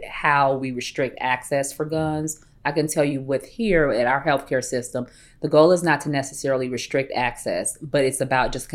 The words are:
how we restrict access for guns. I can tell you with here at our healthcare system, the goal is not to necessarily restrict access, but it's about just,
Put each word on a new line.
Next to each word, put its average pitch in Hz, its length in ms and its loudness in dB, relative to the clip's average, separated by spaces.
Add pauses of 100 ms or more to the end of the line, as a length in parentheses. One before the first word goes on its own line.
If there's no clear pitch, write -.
how 143 460 2
we 131 160 -4
restrict 123 480 -4
access 127 540 -2
for 156 100 -6
guns. 156 580 -2 (220)
I 147 80 -2
can 151 160 0
tell 151 160 0
you 139 160 0
with 135 260 -4
here 170 460 2
at 120 160 0
our 139 160 0
healthcare 139 400 0
system, 123 440 -4 (340)
the 151 80 -2
goal 156 240 8
is 175 100 2
not 151 180 2
to 151 80 -4
necessarily 135 600 -2
restrict 131 440 -2
access, 110 680 -2
but 143 260 0
it's 131 160 -2
about 131 320 2
just, - 220 -8